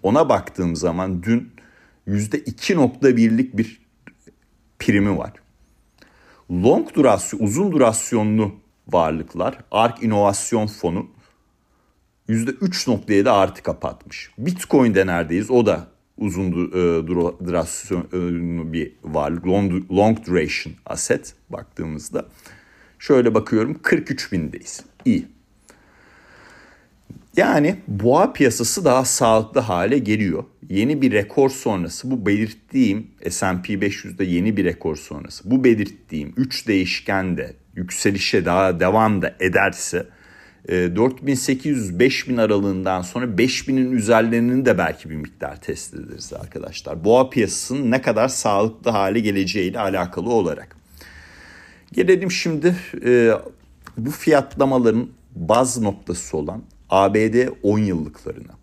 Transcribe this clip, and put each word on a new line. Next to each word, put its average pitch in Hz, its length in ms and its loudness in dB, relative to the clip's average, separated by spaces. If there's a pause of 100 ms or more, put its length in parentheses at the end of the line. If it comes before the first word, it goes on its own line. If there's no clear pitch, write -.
Ona 135 260 2
baktığım 90 460 -2
zaman 87 480 -4
dün 117 280 0 (540)
yüzde 104 340 -4
iki - 360 -4
nokta 131 420 4
birlik 113 400 2
bir - 300 -6 (920)
primi 101 380 2
var. - 160 -8 (1160)
Long 107 420 2
durasyon-, 113 460 2
uzun 139 320 0
durasyonlu 110 840 2 (320)
varlıklar, 82 720 -2 (140)
Ark 117 320 0
İnovasyon 107 640 0
Fonu 87 400 -6 (1200)
yüzde 113 240 -2
üç 180 360 -4
nokta 107 260 0
yedi 101 160 4
artı 98 340 2
kapatmış. - 760 -10
Bitcoin'de 120 720 2
neredeyiz? 87 440 -2
O 120 140 4
da 87 220 0 (300)
uzun 92 340 -4
du-, 85 180 -2
e, 85 380 0
dura-, 87 380 -2
durasyonlu 87 1300 -4
bir 78 180 -6 (120)
varlık. 80 440 -4
Long, 92 440 -2
long 107 360 2
duration 82 460 -2 (120)
asset - 480 -4 (160)
baktığımızda. - 760 -10 (720)
Şöyle 120 340 4
bakıyorum, 110 500 -2
kırk - 280 0
üç - 200 -8
bindeyiz. - 520 -8 (220)
İyi. 113 200 0 (2000)
Yani 160 380 4 (120)
boğa 123 460 4
piyasası 127 520 0
daha 131 200 4
sağlıklı 113 560 2
hale 104 360 0
geliyor. 104 460 0 (260)
Yeni 123 320 0
bir 127 100 4
rekor 104 380 2
sonrası, 110 640 -6
bu 117 140 -4
belirttiğim 107 840 0 (220)
S - 160 -4
and 90 180 -2
P 101 180 -4
beş - 240 -4
yüzde 95 200 -6
yeni 95 320 0
bir 98 80 0
rekor 80 300 -4
sonrası, - 560 -10
bu 131 120 2
belirttiğim 104 720 0
üç 131 300 -4
değişken 95 680 -2
de 71 160 -10 (220)
yükselişe 95 720 -2
daha 90 340 2
devam 101 420 2
da - 180 -4
ederse, 92 680 0 (600)
e, 90 260 0
dört 127 300 0
bin 135 80 0
sekiz 131 440 -2
yüz, 92 220 -6
beş - 280 2
bin 127 100 -2
aralığından 98 640 0
sonra 113 360 -6
beş 131 300 0
binin 131 240 0
üzerlerinin 117 760 2
de 110 120 4
belki 80 320 -4
bir 78 60 -10
miktar 73 460 -10
test - 320 -12
ederiz - 400 -14
arkadaşlar. - 720 -12
Boğa 123 260 6
piyasasının 123 600 -2
ne 131 100 2
kadar 117 260 0
sağlıklı 113 640 0
hale 101 280 0
geleceğiyle 98 600 -2
alakalı 95 500 -4
olarak. 90 480 -2 (1120)
Gelelim 180 400 2
şimdi, 170 440 0 (300)
e, 120 260 6 (640)
bu 117 140 -4
fiyatlamaların 135 960 2 (260)
baz 107 420 2
noktası 98 600 -4
olan 78 260 -6 (260)
A 98 240 4
B 110 200 2
D 117 160 2 (140)
on 104 160 2
yıllıklarına. 80 840 -6